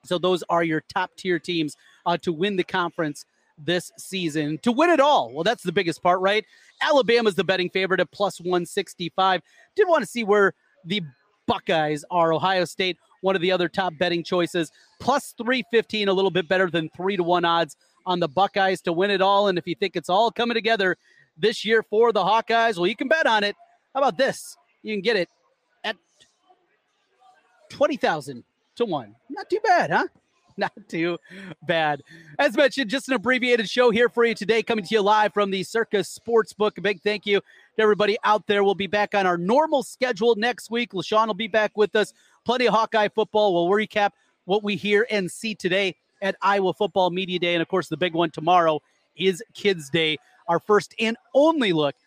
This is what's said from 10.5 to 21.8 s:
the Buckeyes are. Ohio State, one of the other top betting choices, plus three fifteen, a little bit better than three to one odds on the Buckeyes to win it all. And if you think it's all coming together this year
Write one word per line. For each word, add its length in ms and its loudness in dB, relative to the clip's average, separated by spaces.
the 160 -4
Buckeyes 640 -2
are. 220 2
Ohio 320 0
State, 320 -4
one 140 0
of 60 -2
the 100 0
other 160 0
top 300 -4
betting 260 -2
choices, 480 -2
plus 400 -2
three 320 -2
fifteen, 360 0
a 60 2
little 160 2
bit 180 -2
better 220 2
than 200 -2
three 280 -4
to 60 -2
one 200 2
odds 320 0
on 140 -2
the 80 0
Buckeyes 540 0
to 120 -4
win 160 0
it 140 2
all. 240 4
And 100 0
if 80 -6
you 80 -6
think 220 -6
it's 140 -6
all 200 2
coming 240 -4
together 440 0
this 300 -2
year 160 2